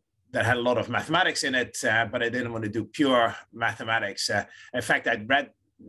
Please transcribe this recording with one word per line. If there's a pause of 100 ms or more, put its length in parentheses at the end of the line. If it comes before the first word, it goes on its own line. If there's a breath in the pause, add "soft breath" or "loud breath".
(300)
that
had
a
lot
of
mathematics
in
it,
uh,
but
I
didn't
want
to
do
pure (180)
mathematics.
Uh, (280 loud breath)
in
fact,
I'd
read, (380)